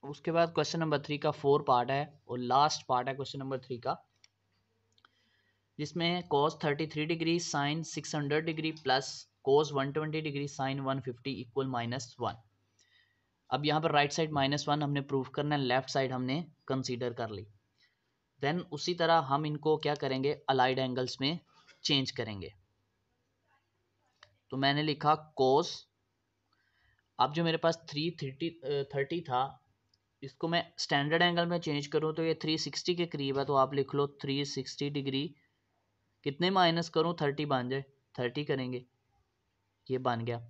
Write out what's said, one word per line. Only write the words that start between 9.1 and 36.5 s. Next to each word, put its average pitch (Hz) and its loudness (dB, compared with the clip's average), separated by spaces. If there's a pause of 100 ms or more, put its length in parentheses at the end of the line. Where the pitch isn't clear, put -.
cos 143 4
वन 139 -2
ट्वेंटी 156 -2
डिग्री, 143 -4
sin 135 -4
वन 135 -2
फिफ्टी 131 -6
इक्वल 131 -4
माइनस 120 -4
वन। 110 -2 (1120)
अब 143 0
यहाँ 151 2
पर 156 2
राइट 147 4
साइड 156 0
माइनस 143 0
वन 147 2
हमने 143 0
प्रूव 135 -2
करना 147 0
है, 143 0
लेफ्ट 131 0
साइड 135 0
हमने 131 -2 (240)
कंसीडर 123 -2
कर 117 -6
ली। 104 -10 (960)
Then 147 0 (120)
उसी 147 -2
तरह 165 6 (100)
हम 147 2
इनको 151 2
क्या 147 0
करेंगे, 135 0 (160)
अलाइड 131 4
एंगल्स 127 -2
में 147 0 (460)
चेंज 139 2
करेंगे। 104 -8 (2000)
तो 131 -6
मैंने 139 2
लिखा 151 2 (220)
cos, 135 4 (1400)
अब 131 2
जो 165 2
मेरे 165 2
पास 165 0
थ्री 151 -2 (120)
थर्टी, 135 -6
अ, 143 -4 (120)
थर्टी 139 -2
था, 127 0 (800)
इसको 139 -6
मैं 165 0 (140)
स्टैंडर्ड 151 2
एंगल 175 4
में 175 0
चेंज 143 -2
करूँ 156 0
तो 165 -2
ये 160 2
थ्री 156 0
सिक्सटी 160 -2
के 170 0
करीब 139 -2
है, 139 0
तो 139 0
आप 135 4
लिख 139 -2
लो 143 2 (160)
थ्री 139 -2
सिक्सटी 139 -6
डिग्री, 139 -4 (1000)
कितने 151 0